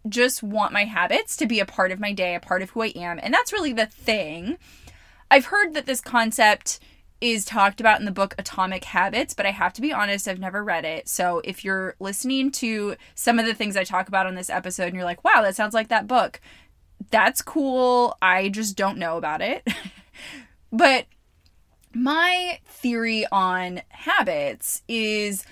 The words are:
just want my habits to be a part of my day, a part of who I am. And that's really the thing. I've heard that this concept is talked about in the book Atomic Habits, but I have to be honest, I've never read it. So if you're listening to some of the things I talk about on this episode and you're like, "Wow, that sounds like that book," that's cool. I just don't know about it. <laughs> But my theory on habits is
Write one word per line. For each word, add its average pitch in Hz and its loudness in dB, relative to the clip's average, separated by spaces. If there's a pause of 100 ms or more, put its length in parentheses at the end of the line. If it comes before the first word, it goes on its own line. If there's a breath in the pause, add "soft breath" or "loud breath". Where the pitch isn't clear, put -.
just 240 0
want 208 -2
my 202 2
habits 214 0
to 320 0
be 220 2
a 196 2
part 185 0
of 185 -8
my 202 -4
day, 180 -2
a 175 -4
part 185 -2
of 185 -10
who 226 -4
I 220 -2
am. 175 -6
And 226 -4
that's 392 0
really 302 -2
the 220 2
thing. 196 -4 (720 soft breath)
I've 262 6
heard 403 0
that 294 -4
this 262 -4
concept 226 2 (400 soft breath)
is 226 0
talked 202 2
about 220 6
in 208 -6
the 202 -2
book 196 -2
Atomic 185 -2
Habits, 202 0
but 202 -2
I 196 0
have 185 0
to - -12
be 294 -2
honest, 202 -2
I've 185 -4
never 190 -6
read 170 -2
it. 160 -8
So 175 0
if - -10
you're 190 -4
listening 262 -2
to 214 -4 (180 soft breath)
some - 2
of 226 2
the 226 0
things 208 -4
I 190 2
talk 185 -2
about 190 2
on 190 -4
this 185 -8
episode 185 -4
and 180 -6
you're 180 -6
like, 175 -6
"Wow, 330 6
that 196 2
sounds 214 -2
like 220 0
that 208 0
book," 233 0 (720 soft breath)
that's 220 4
cool. 254 2
I 185 4
just 202 -4
don't 196 0
know 170 -2
about 160 -4
it. 214 -4
<laughs> - -8 (960 loud breath)
But 262 6 (880)
my 339 0
theory 226 -2
on 185 0
habits 170 -2
is 214 -2